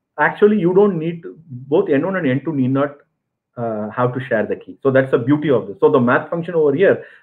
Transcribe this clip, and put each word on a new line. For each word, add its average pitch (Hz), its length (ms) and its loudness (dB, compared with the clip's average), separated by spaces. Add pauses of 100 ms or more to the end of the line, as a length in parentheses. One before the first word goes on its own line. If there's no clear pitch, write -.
(200)
actually 202 400 2
you 175 140 2
don't 202 220 4
need 165 280 -6
to, - 120 -16 (120)
both 143 400 -2
N 147 160 0
one 190 120 -4
and 170 100 -4
N 131 180 0
two 165 80 -4
need 131 180 -2
not, 139 280 -2 (580)
uh, 110 340 -6
have 123 240 -4
to 131 60 -6
share 110 260 -2
the 101 80 -6
key. - 280 -14
So 139 80 2
that's 131 200 2
the 147 80 2
beauty 147 320 0
of 107 160 0
this. 98 140 -14
So 151 100 4
the 143 80 4
math 123 300 2
function 170 260 -6
over 151 200 2
here 147 280 2 (200)